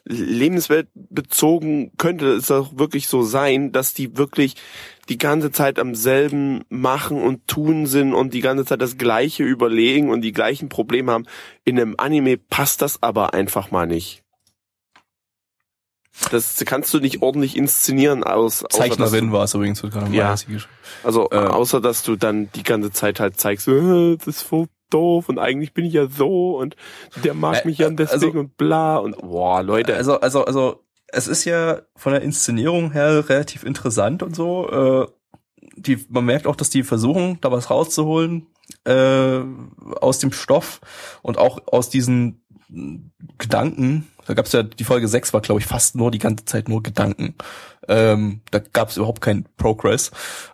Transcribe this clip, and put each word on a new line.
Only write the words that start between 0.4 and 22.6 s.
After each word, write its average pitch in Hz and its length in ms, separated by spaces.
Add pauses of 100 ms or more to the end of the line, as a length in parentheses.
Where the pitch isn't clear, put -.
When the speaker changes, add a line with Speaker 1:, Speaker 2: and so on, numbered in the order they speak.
Speaker 1:
könnte 151 360
es - 180
auch 139 260
wirklich 135 300
so 127 160
sein, 135 480
dass 131 240
die 127 220
wirklich 139 400 (520)
die 123 100
ganze 151 340
Zeit 139 260
am 123 160
selben 139 760
Machen 135 520
und 131 240
Tun 151 400
sind 135 280
und 127 200
die 123 60
ganze 135 240
Zeit 131 180
das 131 160
Gleiche 120 460
überlegen 123 640
und 113 120
die 110 100
gleichen 131 360
Probleme 123 440
haben. 117 140 (380)
In 127 160
einem 110 180
Anime 135 380
passt - 460
das - 200
aber 107 320
einfach 98 360
mal 87 160
nicht. 85 380 (2000)
Das - 340
kannst 135 260
du 156 60
nicht 135 240
ordentlich 135 340
inszenieren, 135 680
aus-, 110 400
außer - 40
dass - 80
Speaker 2:
Zeichnerin 113 520
Speaker 1:
du 107 60
Speaker 2:
war 104 100
es 101 100
übrigens, 104 280
wird 107 100
gerade 104 140
mal 101 80
Speaker 1:
Ja. 104 140
Speaker 2:
alles 104 180
hier 107 80
geschrieben. - 200 (300)
Speaker 1:
Also, 113 260
Speaker 2:
Äh. 104 60
Speaker 1:
außer 113 440
dass 117 220
du 113 140
dann 107 360
die 101 120